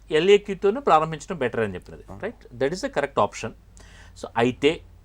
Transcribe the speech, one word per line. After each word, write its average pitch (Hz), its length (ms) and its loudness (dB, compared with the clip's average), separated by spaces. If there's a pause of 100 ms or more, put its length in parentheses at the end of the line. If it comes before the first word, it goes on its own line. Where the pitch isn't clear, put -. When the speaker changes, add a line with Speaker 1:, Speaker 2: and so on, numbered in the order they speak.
(120)
Speaker 1:
ఎల్ఏక్యూతోనే 202 680 2
ప్రారంభించడం 160 580 0
బెటర్ 123 220 -4
అని 104 140 -2
చెప్పినది. - 360 -14
Speaker 2:
ఆ. 95 80 -14
Speaker 1:
రైట్? 202 260 -12 (100)
That 135 200 -2
is 185 60 -10
the 269 100 -6
correct - 280 -4
option. 113 340 -2 (640)
So, - 100 -14 (120)
అయితే 127 340 2 (340)